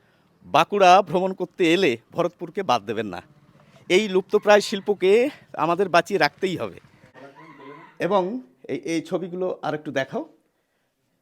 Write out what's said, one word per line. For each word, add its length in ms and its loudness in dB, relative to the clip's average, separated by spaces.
বাঁকুড়া 600 4
ভ্রমণ 300 -2
করতে 400 -2
এলে 240 2
ভরতপুরকে 520 -6
বাদ 240 -2
দেবেন 200 -6
না। 160 -12
এই 200 2
লুপ্তপ্রায় 520 2
শিল্পকে 680 0
আমাদের 360 -2
বাঁচিয়ে 300 0
রাখতেই 380 -2
হবে। 240 -10
এবং 420 -2
এই, 80 -6
এই 260 -6
ছবিগুলো 600 -6
আর 120 -4
একটু 160 -10
দেখাও। 380 -6